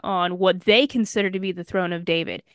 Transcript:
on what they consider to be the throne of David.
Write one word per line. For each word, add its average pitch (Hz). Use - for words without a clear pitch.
on 180
what 185
they 233
consider 208
to 190
be 190
the 175
throne 175
of 170
David. 165